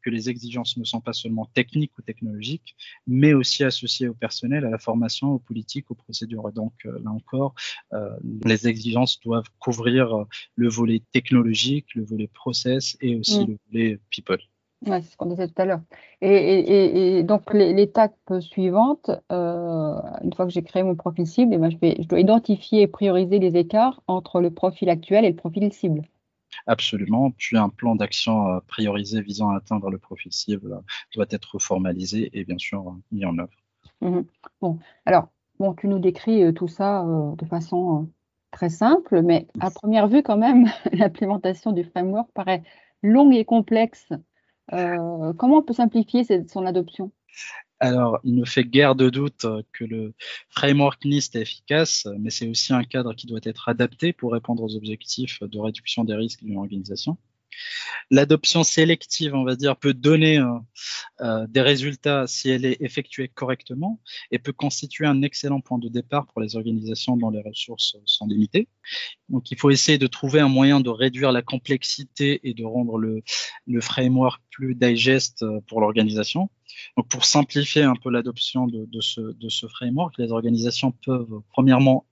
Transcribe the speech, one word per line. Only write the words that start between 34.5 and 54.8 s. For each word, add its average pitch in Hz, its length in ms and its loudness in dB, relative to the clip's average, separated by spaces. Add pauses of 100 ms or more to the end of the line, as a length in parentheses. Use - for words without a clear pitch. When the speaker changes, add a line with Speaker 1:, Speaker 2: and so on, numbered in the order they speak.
Speaker 2:
Bon, 165 160 -4 (260)
alors, 170 240 2 (300)
bon, 190 160 -2
tu 202 140 -4
nous 196 100 0
décris, 190 440 2
euh, 165 100 6
tout 170 140 -4
ça, 196 380 -2
euh, 156 320 -2
de 160 80 -10
façon, 170 560 -2
euh, 160 60 -6 (440)
très 175 200 -4
simple, 226 500 2
mais 170 260 4 (140)
à 175 40 -2
Speaker 1:
Merci. 185 100 -4
Speaker 2:
première 214 340 2
vue, 277 140 6
quand 214 160 0
même, 240 260 8
<laughs> - 280 0
l'implémentation 190 800 0
du 175 120 -2
framework 185 480 -4
paraît 185 300 -4 (400)
longue 262 320 8
et 220 100 4
complexe. 226 640 0 (640)
Euh, 170 600 -4
comment 262 240 6
on 302 40 6
peut 247 120 -4
simplifier 233 500 2
cette, 185 260 0
son 185 140 -6
adoption ? 185 480 -4 (680)
Speaker 1:
Alors, 123 440 2
il 120 100 0
ne 123 100 2
fait 127 200 0
guère 131 320 4
de 131 120 4
doute, 139 360 -4
euh, 110 180 -4 (100)
que - 120 -10
le 110 280 -8 (360)
framework 143 560 2
nist 143 320 0
est 113 60 -4
efficace, - 680 -2 (100)
mais 107 120 -6
c'est 113 180 -6
aussi 113 240 -2
un 123 100 4
cadre 120 320 -4
qui 120 140 -16
doit 113 160 -8
être - 240 -6
adapté 120 440 -2
pour 123 200 -6
répondre 117 320 -4
aux 107 100 -8
objectifs 110 720 -10